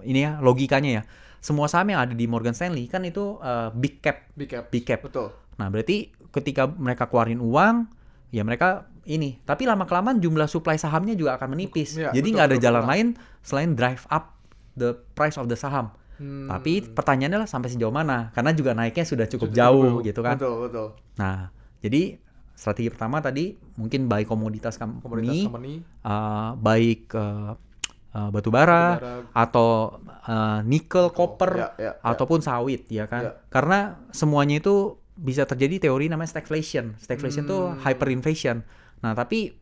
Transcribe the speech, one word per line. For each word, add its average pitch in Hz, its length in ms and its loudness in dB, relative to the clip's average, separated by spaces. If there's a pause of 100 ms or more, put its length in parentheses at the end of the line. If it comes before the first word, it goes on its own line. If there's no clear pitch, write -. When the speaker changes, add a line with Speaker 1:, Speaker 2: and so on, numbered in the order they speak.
Speaker 1:
ini 131 240 2
ya 147 160 -4
logikanya 135 500 4
ya, 107 120 0 (360)
semua 147 300 0
saham 196 240 2
yang 160 80 2
ada 120 160 -2
di 117 80 0
Morgan 117 320 -2
Stanley 156 320 -4
kan 185 160 -4
itu, 202 340 -6
eh, 120 320 -4
big 123 300 -4
cap. - 320 -4
Speaker 2:
Big 143 160 -12
cap. 120 240 -10
Speaker 1:
Big 120 120 -2
cap. 120 180 -2
Speaker 2:
Betul. 127 260 -6 (260)
Speaker 1:
Nah, 101 140 -6
berarti 113 420 -2 (200)
ketika 135 360 0
mereka 123 400 -4
keluarin 117 320 2
uang, 190 480 2 (440)
ya 110 120 -2
mereka 170 460 0 (160)
ini. 147 340 -4
Tapi 190 300 -2
lama-kelamaan 202 500 0
jumlah 160 300 2
supply 160 260 -2
sahamnya 160 380 0
juga 147 240 0
akan 131 160 -6
menipis. 156 420 -4
Speaker 2:
Iya, 156 160 -4
Speaker 1:
Jadi 131 140 2
Speaker 2:
betul, 220 80 2
Speaker 1:
nggak 165 140 6
ada 131 100 6
Speaker 2:
betul, 123 80 4
Speaker 1:
jalan 120 180 6
Speaker 2:
betul. 131 80 2
Speaker 1:
lain 208 160 2 (340)
selain 151 320 -2
drive 123 360 0
up 156 160 -2 (500)
the 120 160 0 (220)
price 151 240 0
of 127 100 -4
the 117 80 -2
saham. 131 380 -4 (220)
Speaker 2:
Hmm. 139 320 -12
Speaker 1:
Tapi 160 420 -2
pertanyaannya 143 500 0
adalah 214 120 -4
sampai 127 200 -6
sejauh 117 200 -2
mana? 127 420 -2
Karena 123 180 0
juga 151 220 2
naiknya 117 320 0
sudah 117 240 -2
cukup 110 220 -4
Speaker 2:
Sudah 110 100 0
Speaker 1:
jauh 131 320 8
Speaker 2:
cukup. 117 140 -2
Speaker 1:
gitu 107 160 -4
kan. 123 140 0
Speaker 2:
Betul, 131 260 -2
betul. 117 240 -6 (280)
Speaker 1:
Nah, 95 240 -2 (400)
jadi 131 240 2 (480)
strategi 113 380 -4
pertama 117 300 -4
tadi 143 260 -2 (320)
mungkin 123 300 -2
buy 107 180 2
komoditas 110 500 -4
company, 120 280 -10
Speaker 2:
Komoditas 120 420 -2
company. 127 300 -8 (100)
Speaker 1:
eh, 107 720 -4
baik, 113 460 4 (100)
eh, 104 380 -4 (640)
eh, 104 160 -4
batu 104 200 -2
bara, 170 320 6 (120)
Speaker 2:
Batu 165 100 -4
bara. 123 180 -10 (140)
Speaker 1:
atau, 117 340 4 (540)
eh, 110 400 0
nikel, 160 420 4
Speaker 2:
Nikel. - 60 -
Speaker 1:
copper, 175 400 2
Speaker 2:
Ya, - 240 -2
ya, 107 80 -6
ya. 107 160 -4
Speaker 1:
ataupun 127 400 2
sawit, 127 480 -2
ya 107 180 -6
kan? 120 160 -6
Speaker 2:
Ya. 113 100 -6 (140)
Speaker 1:
Karena 151 320 4 (320)
semuanya 147 480 2
itu 202 380 2 (160)
bisa 135 320 -2
terjadi 151 420 0
teori 135 220 2
namanya 160 200 -4
stagflation. 151 680 -6
Stagflation 143 480 -6
tuh 185 240 -2
Speaker 2:
Hmm. 165 120 -8
Speaker 1:
hyperinflation. 131 800 0 (360)
Nah, 113 160 -2
tapi, 151 480 -2